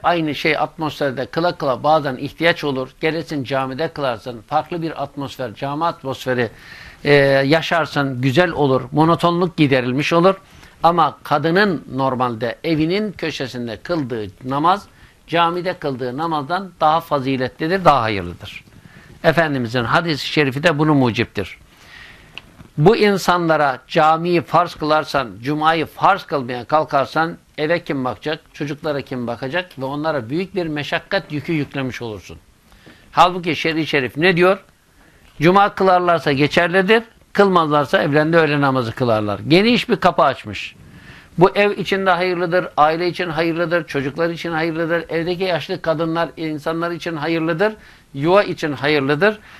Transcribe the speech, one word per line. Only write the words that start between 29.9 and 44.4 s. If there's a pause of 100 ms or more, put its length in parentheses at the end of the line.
büyük
bir
meşakkat
yükü
yüklemiş
olursun. (760)
Halbuki
şer'i
şerif
ne
diyor? (800)
Cuma
kılarlarsa
geçerlidir, (300)
kılmazlarsa
evlerinde
öğle
namazı
kılarlar.
Geniş
bir
kapı
açmış. (640)
Bu
ev
için
de
hayırlıdır,
aile
için
hayırlıdır,
çocuklar
için